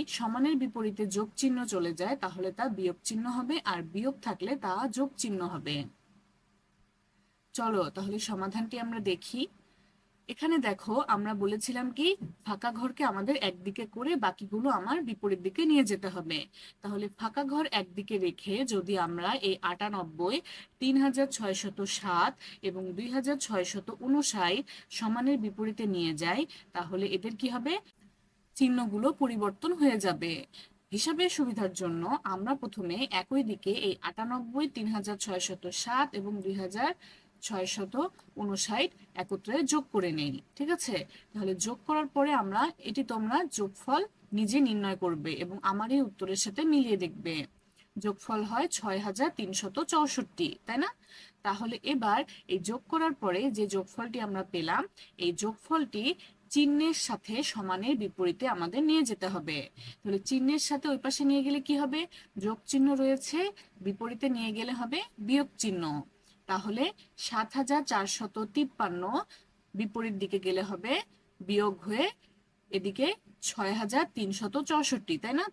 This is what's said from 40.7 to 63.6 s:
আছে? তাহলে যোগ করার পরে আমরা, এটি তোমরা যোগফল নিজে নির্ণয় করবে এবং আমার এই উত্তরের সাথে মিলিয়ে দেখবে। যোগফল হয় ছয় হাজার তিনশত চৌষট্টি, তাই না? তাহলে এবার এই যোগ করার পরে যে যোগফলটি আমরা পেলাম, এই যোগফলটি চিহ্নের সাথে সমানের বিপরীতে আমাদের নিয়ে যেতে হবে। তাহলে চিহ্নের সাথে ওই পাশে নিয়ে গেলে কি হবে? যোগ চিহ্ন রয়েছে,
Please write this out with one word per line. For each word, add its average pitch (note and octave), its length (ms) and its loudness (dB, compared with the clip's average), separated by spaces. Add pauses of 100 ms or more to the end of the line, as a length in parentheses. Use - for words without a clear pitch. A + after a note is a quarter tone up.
আছে? B3+ 260 -2 (360)
তাহলে G3 220 -2
যোগ G#3 320 -4
করার D4+ 200 2
পরে C#4 260 2
আমরা, G#3+ 300 2 (160)
এটি A#3 260 -4
তোমরা A3+ 400 0
যোগফল B3 580 0 (300)
নিজে G#3+ 280 2
নির্ণয় G#3 360 2
করবে D#3+ 360 0
এবং F3 300 -6
আমার G3+ 300 0
এই C#4 100 6
উত্তরের G3 340 -4
সাথে G3+ 280 -2
মিলিয়ে C4+ 320 6
দেখবে। E3 380 -2 (640)
যোগফল G#3 460 -2
হয় A#3 240 0
ছয় G3 300 -2
হাজার G#3 320 0
তিনশত F#3+ 500 -6
চৌষট্টি, C#4+ 680 0 (160)
তাই A#3 140 -4
না? D#4+ 120 0 (520)
তাহলে G#3+ 400 -4
এবার A#3 380 2 (280)
এই F#3 100 0
যোগ F#3+ 300 -4
করার D#4+ 240 2
পরে F#3+ 280 0 (100)
যে G#3+ 160 0
যোগফলটি G#3+ 540 -4
আমরা G3 240 -2
পেলাম, F3+ 380 0 (360)
এই F3 140 2
যোগফলটি G#3+ 720 0 (440)
চিহ্নের D4 460 4
সাথে A3 480 -4
সমানের G3+ 540 0
বিপরীতে F#3 520 0
আমাদের F#3 340 0
নিয়ে D#4 200 6
যেতে A3 260 0
হবে। D#3+ 300 -2 (440)
তাহলে G3 160 0
চিহ্নের C4 400 2
সাথে C#4+ 300 -2
ওই C4+ 100 2
পাশে C4+ 260 0
নিয়ে C#4 180 6
গেলে C#4+ 180 2
কি D4 160 0
হবে? C#4+ 240 0 (380)
যোগ G#3 280 -2
চিহ্ন C4+ 280 6
রয়েছে, C4+ 440 2 (420)